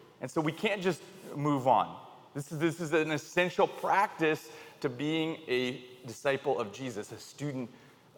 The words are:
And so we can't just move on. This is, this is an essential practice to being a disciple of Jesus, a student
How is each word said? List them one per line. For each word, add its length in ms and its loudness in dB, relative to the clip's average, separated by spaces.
And 100 -6
so 120 0
we 100 2
can't 300 0
just 180 0
move 320 2
on. 300 4
This 180 -8
is, 60 -6
this 220 2
is 120 -2
an 200 4
essential 540 2
practice 840 2
to 100 0
being 480 -2
a 340 0
disciple 540 0
of 100 -4
Jesus, 420 -8
a 60 -12
student 520 -8